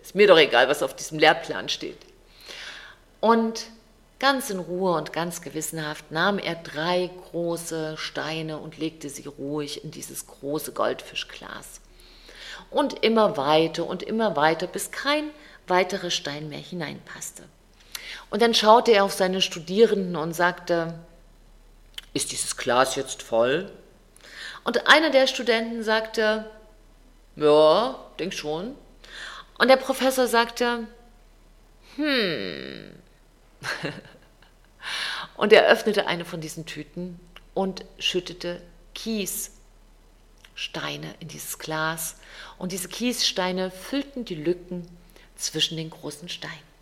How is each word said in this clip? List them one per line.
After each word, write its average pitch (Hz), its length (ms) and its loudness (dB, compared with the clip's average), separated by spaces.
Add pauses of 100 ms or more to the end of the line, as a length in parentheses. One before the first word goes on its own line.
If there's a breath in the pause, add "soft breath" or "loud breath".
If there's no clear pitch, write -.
Ist - 140 -20
mir 202 120 8
doch 180 100 10
egal, 127 300 6
was 143 160 0
auf 135 120 -4
diesem - 240 -10
Lehrplan 151 500 2
steht." - 280 -8 (1200 loud breath)
Und 226 440 2 (540)
ganz 262 300 2
in 190 100 -4
Ruhe 180 340 -2
und 151 200 -2
ganz 170 280 -4
gewissenhaft 151 720 -8
nahm 185 280 0
er - 160 -4
drei 180 540 -2 (200)
große 165 680 -4
Steine 156 600 -6
und 156 200 -14
legte 156 320 -8
sie 147 180 -14
ruhig 143 560 -8
in 156 80 -12
dieses - 360 -14
große 151 440 -6
Goldfischglas. - 1080 -6 (920 loud breath)
Und - 320 0
immer 220 340 4
weiter 160 480 2
und - 180 -6
immer 220 320 0
weiter, 160 320 2
bis - 240 -10
kein 302 380 -2 (380 loud breath)
weiterer 185 420 0
Stein 151 400 -6
mehr 143 100 -10
hineinpasste. - 840 -12 (840 loud breath)
Und 208 120 0
dann 233 120 6
schaute 226 380 8
er 202 120 8
auf 196 100 0
seine 185 280 2
Studierenden 185 720 2
und 165 180 -4
sagte, 170 680 -2 (1120)
"Ist - 180 -4
dieses - 260 -6
Glas 127 380 2
jetzt - 260 -6
voll?" 127 500 0 (920 loud breath)
Und - 240 0
einer 311 220 6
der 262 180 6
Studenten 233 560 -2
sagte, 220 680 0 (880)
"Ja, 156 640 6 (200)
denk 180 140 -6
schon." 170 420 -8 (840 loud breath)
Und 233 100 4
der 262 100 10
Professor 262 500 0
sagte, 233 600 0 (1080)
"Hm." 95 960 -4 (720)
<laughs> - 540 -10 (1200 loud breath)
Und 208 160 6
er 156 140 10
öffnete 208 400 4
eine 170 180 -4
von 170 160 -10
diesen 156 240 -10
Tüten 175 540 -12 (340)
und 190 320 -4 (140)
schüttete 175 600 -4 (320)
Kiessteine - 580 -6 (1700)
in 170 80 -14
dieses - 320 -12
Glas. 160 580 -6 (400 loud breath)
Und 180 140 -8
diese 185 160 -8
Kiessteine 185 840 -2
füllten 269 540 -6
die 180 100 -8
Lücken 175 520 -4 (480 soft breath)
zwischen - 420 -4
den 160 120 -8
großen 156 400 -14
Steinen. - 520 -14